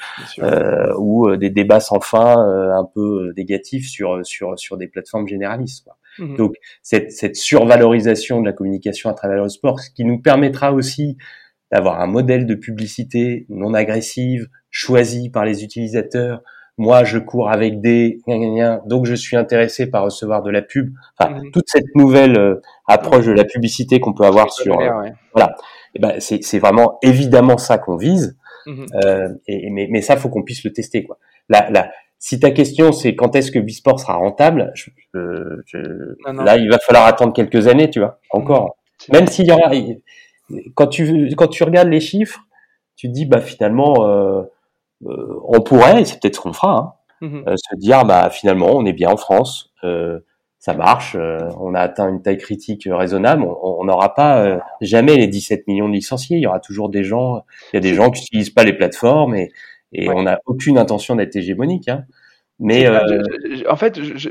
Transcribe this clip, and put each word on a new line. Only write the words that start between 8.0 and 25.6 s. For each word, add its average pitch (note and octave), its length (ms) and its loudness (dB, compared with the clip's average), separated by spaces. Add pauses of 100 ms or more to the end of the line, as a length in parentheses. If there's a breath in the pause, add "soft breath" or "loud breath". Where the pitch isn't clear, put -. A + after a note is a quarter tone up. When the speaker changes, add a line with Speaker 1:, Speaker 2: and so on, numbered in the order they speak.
Speaker 2:
de A2 60 -4
la G2 60 -4
communication G2 580 -8
à G2 40 -6
travers G2 280 -4
le G2+ 60 -4
sport, B2+ 320 -4
ce - 100 -20
qui A#2+ 140 -8
nous A#2+ 160 -2
permettra C#3 520 -2
aussi C3+ 440 -6 (540 loud breath)
d'avoir F2+ 300 -2
un F2+ 60 -4
modèle B2+ 400 0
de A2+ 80 -4
publicité A#2 920 -8
non G#2 260 -6
agressive, A2+ 720 -4 (220 soft breath)
choisi A#2+ 600 -2
par A2 140 -2
les G#2 200 -4
utilisateurs. A#2 800 -6 (360 soft breath)
Moi, A#2+ 260 6
je A2 140 -2
cours A2 320 -4
avec G#2+ 300 -2
des A#2 460 2
gna, A#2+ 120 -2
gna, A2+ 100 -4
gna, A2+ 380 -2
donc B2 200 -2
je A#2+ 80 -4
suis A#2+ 220 -6
intéressé A#2 540 -2
par G#2 140 -2
recevoir G#2 380 -4
de G2+ 80 -6
la G#2 120 0
pub. C3 320 -6 (240 loud breath)
Enfin, E3 160 2
Speaker 1:
Mhm. C#3 180 -14
Speaker 2:
toute F3 160 -2
cette - 260 0
nouvelle, C3+ 440 6
euh, G2 220 2 (260 soft breath)
approche A2+ 400 4
de A2+ 60 4
la G#2 120 6
publicité A#2+ 560 -2
qu'on G2+ 140 -4
peut G#2 100 2
avoir G2+ 280 6
Speaker 1:
Sur B2+ 120 -8
Speaker 2:
sur, F2+ 160 0
Speaker 1:
l'air, A#2+ 160 -2
Speaker 2:
euh, G#2 60 -6
Speaker 1:
ouais. G#2+ 100 -12 (220)
Speaker 2:
voilà. G#2+ 200 4 (400 loud breath)